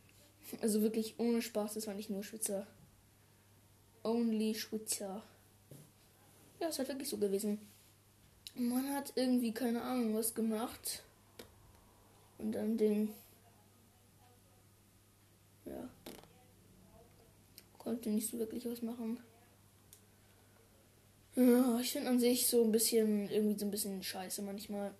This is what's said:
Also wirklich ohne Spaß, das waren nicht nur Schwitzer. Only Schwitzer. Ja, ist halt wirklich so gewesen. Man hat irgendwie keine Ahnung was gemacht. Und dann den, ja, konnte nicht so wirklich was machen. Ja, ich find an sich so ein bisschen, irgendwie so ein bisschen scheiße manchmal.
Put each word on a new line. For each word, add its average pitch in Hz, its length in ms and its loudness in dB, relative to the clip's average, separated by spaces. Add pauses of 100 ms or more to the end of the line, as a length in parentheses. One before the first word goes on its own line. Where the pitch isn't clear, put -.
(640)
Also 214 180 2
wirklich 220 380 0
ohne 233 240 2
Spaß, 214 320 -4
das 214 120 -6
waren 202 100 -6
nicht 214 140 -8
nur 196 120 -4
Schwitzer. 208 440 -6 (1400)
Only 220 520 2
Schwitzer. 214 680 -6 (1400)
Ja, 339 80 0
ist 311 100 -6
halt 262 100 -2
wirklich 277 200 -6
so 208 100 -4
gewesen. 208 400 0 (960)
Man 247 400 -2
hat 277 220 -4
irgendwie 247 360 2
keine 233 300 0
Ahnung 247 320 0
was 226 180 0
gemacht. 220 680 -2 (1300)
Und 214 160 -4
dann 214 240 0
den, 214 380 2 (2500)
ja, - 240 -12 (1900)
konnte 233 320 -4
nicht 214 180 2
so 240 120 -6
wirklich 233 280 -4
was 240 140 -8
machen. 233 380 -6 (2250)
Ja, 247 420 8
ich 247 140 -2
find 285 160 -4
an 247 100 4
sich 247 300 4
so 233 160 6
ein 220 80 4
bisschen, 220 580 4
irgendwie 214 260 2
so 208 80 -4
ein 208 60 -2
bisschen 196 320 -4
scheiße 190 400 -6
manchmal. 202 580 -6